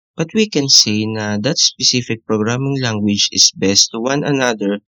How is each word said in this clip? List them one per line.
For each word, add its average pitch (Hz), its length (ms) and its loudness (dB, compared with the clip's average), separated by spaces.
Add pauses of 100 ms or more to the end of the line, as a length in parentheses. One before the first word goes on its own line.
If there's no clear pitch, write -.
(160)
but 165 180 -4
we 214 140 2
can 139 200 0
say 107 380 2
na 107 320 -4
that 127 200 -2
specific - 680 -2
programming 123 560 -2
language 104 500 0
is - 200 2
best 98 400 0
to 113 80 -6
one 135 240 -2
another 110 560 0 (140)